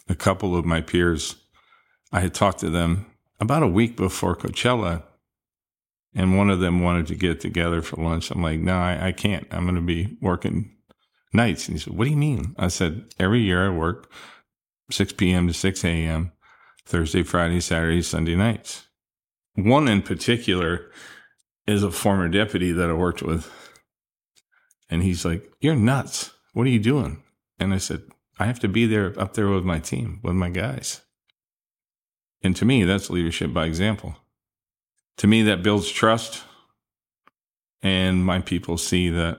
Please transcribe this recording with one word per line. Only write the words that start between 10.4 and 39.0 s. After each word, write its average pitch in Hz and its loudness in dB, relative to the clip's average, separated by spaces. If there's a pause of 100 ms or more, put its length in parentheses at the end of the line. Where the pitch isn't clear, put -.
nights." 104 0
And 82 -6
he 78 -6
said, - -12
"What 98 -2
do 143 0
you 151 0
mean?" 135 -2
I 92 0
said, 87 -4
"Every 101 2
year 95 2
I 98 0
work 82 -4 (800)
six - -2
P 92 2
M 87 4
to 82 0
six - -2
A 87 2
M, 82 -2 (520)
Thursday, 85 0
Friday, 87 0
Saturday, 82 0
Sunday 82 -2
nights." 104 -2 (680)
One 127 4
in 101 2
particular 90 -2 (760)
is 104 2
a 95 0
former 95 2
deputy 92 0
that 85 2
I 80 0
worked 87 -2
with. 80 -4 (1400)
And 85 0
he's 92 0
like, 85 -4 (100)
"You're 156 2
nuts. 123 0 (200)
What 120 0
are 135 2
you 117 4
doing?" 101 0 (360)
And 95 0
I 95 0
said, 80 -6 (360)
"I 92 0
have 120 -4
to 107 0
be 113 2
there 104 0
up - -4
there 104 0
with 95 0
my 85 0
team, 104 -8
with 87 -2
my 90 0
guys." 107 -6 (1400)
And 92 2
to - -2
me, 123 6
that's 98 2
leadership 85 -2
by 82 0
example. 87 -2 (1040)
To 101 4
me, 110 6
that 95 2
builds 104 2
trust. - 0 (1400)
And 92 2
my 92 2
people 87 -4
see 90 2